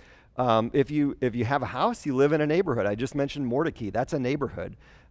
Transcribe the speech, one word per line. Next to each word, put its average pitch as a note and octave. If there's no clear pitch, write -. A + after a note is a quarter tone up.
Um, A#2
if C#3
you, D3
if A#2+
you A#2+
have C3+
a A#2+
house, F3
you C#3
live C#3+
in D#3
a D3+
neighborhood. D3+
I G#2
just B2+
mentioned C#3+
Mordecai, B2
that's A2+
a D3+
neighborhood. B2+